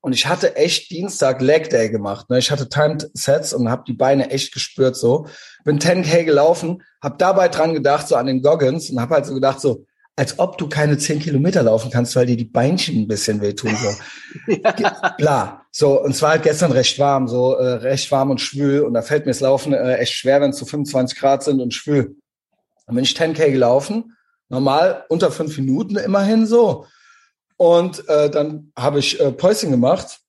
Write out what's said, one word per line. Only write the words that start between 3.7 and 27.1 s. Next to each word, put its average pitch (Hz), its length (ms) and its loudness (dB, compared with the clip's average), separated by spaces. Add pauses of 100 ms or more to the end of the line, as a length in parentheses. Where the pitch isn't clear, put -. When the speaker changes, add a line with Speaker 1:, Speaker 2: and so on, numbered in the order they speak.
Speaker 1:
die 127 80 -8
Beine 131 380 2
echt 135 220 -6
gespürt, 131 420 -2
so. 147 320 0 (360)
Bin 147 160 0
ten 175 240 2
K 165 200 2
gelaufen, 160 600 2 (180)
hab - 180 -6
dabei 185 280 4
dran 165 260 0
gedacht, 143 340 0
so 165 80 2
an 127 120 0
den 131 160 -2
Goggins 151 480 2
und 127 80 -4
hab 120 120 -4
halt 143 140 2
so 139 80 -10
gedacht, 135 280 0
so, 123 240 -2 (320)
als - 220 -4
ob 180 180 -2
du 156 100 -6
keine 147 300 0
zehn 151 220 -4
Kilometer 151 440 0
laufen 110 260 2
kannst, 120 280 -2
weil 127 80 4
dir 123 100 0
die 117 100 -4
Beinchen 135 560 0
ein 101 60 -2
bisschen 104 340 -2
wehtun, 104 340 -2
so. 113 140 -4 (580)
Speaker 2:
<laughs> 220 60 0 (100)
Ja. - 100 2
Speaker 1:
Ge-, - 180 0 (260)
bla. 139 540 -2
So, 139 300 2
und 139 100 -2
es - 100 -4
war 151 100 4
halt 156 120 2
gestern 156 300 2
recht 123 260 2
warm, 139 300 2
so, 123 260 2
äh, 127 100 0 (100)
recht 131 360 -2
warm 139 180 2
und 127 120 -2
schwül 139 400 0
und 120 120 0
da 113 100 0
fällt 147 220 -2
mir 135 60 -2
das 120 80 -4
Laufen, 139 340 0
äh, 127 240 0
echt 120 160 -2
schwer, 139 280 2
wenn's 139 160 0
so - 80 -12
fünfundzwanzig 139 520 -4
Grad 139 260 2
sind 135 180 0
und 120 120 -4
schwül. - 440 -2 (720)
Dann 120 80 -4
bin 131 100 0
ich - 80 0
ten 160 200 -2
K 151 180 2
gelaufen, 135 680 0 (320)
normal 139 580 0
unter 170 240 0
fünf 156 260 -8
Minuten 139 380 -2
immerhin 202 500 2
so. 220 400 2 (680)